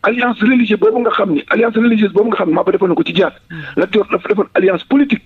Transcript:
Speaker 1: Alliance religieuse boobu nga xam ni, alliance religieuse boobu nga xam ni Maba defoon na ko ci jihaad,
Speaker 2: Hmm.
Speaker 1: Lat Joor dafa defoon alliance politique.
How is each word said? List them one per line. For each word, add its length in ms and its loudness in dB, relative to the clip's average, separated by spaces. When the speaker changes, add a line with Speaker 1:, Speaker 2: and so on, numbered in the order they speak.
Speaker 1:
Alliance 380 -2
religieuse 380 2
boobu 220 2
nga 100 0
xam 220 -2
ni, 160 -2
alliance 280 0
religieuse 360 2
boobu 160 2
nga 80 -2
xam 120 -2
ni 60 0
Maba 180 0
defoon 160 0
na 60 2
ko 80 -2
ci 120 -6
jihaad, 180 0
Speaker 2:
Hmm. 120 -14
Speaker 1:
Lat 160 0
Joor 200 2
dafa 160 -4
defoon 260 0
alliance 300 0
politique. 420 0